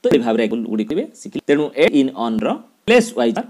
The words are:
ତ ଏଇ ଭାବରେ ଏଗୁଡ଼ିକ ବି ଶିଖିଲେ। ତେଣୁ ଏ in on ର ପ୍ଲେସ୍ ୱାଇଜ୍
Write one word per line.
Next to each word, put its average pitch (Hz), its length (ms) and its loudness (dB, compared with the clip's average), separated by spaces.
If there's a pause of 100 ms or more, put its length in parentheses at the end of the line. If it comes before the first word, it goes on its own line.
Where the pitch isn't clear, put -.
ତ - 40 -20 (100)
ଏଇ 143 100 6
ଭାବରେ 113 240 0
ଏଗୁଡ଼ିକ 107 500 -4
ବି 262 60 -4 (160)
ଶିଖିଲେ। - 280 -10
ତେଣୁ 147 160 2 (180)
ଏ - 20 6 (160)
in 135 80 2 (160)
on 113 100 -2 (120)
ର - 20 0 (380)
ପ୍ଲେସ୍ 226 220 4 (120)
ୱାଇଜ୍ 117 180 0 (120)